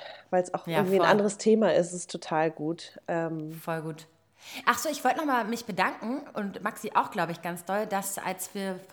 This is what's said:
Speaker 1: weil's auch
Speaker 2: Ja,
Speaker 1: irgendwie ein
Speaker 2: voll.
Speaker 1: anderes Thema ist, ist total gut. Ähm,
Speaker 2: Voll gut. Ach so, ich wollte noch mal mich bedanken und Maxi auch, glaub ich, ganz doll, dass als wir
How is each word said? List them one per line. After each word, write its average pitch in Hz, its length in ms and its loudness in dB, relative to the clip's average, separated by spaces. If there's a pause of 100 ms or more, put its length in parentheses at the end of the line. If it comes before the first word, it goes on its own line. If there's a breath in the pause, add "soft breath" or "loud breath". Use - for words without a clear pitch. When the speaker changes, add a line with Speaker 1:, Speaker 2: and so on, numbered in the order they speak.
(300 loud breath)
Speaker 1:
weil's 180 240 0
auch - 120 -4
Speaker 2:
Ja, 165 120 2
Speaker 1:
irgendwie 185 180 4
ein 185 40 8
Speaker 2:
voll. 170 100 6
Speaker 1:
anderes 208 280 4
Thema 220 360 6
ist, 175 180 4
ist 180 180 -10
total 165 400 0
gut. 156 480 -6 (100)
Ähm, 165 440 -2
Speaker 2:
Voll 160 300 -6
gut. 156 240 -8 (580 loud breath)
Ach - 140 4
so, - 100 -2
ich 277 160 -6
wollte 254 140 4
noch 320 80 -2
mal 247 180 2
mich 226 220 -4
bedanken 220 560 -2 (100)
und 202 300 -6
Maxi 214 320 -6
auch, 262 160 4
glaub 175 180 0
ich, 170 140 -8
ganz 175 240 -6
doll, 208 200 0
dass 190 300 -4
als - 380 -6
wir 190 260 -4 (120)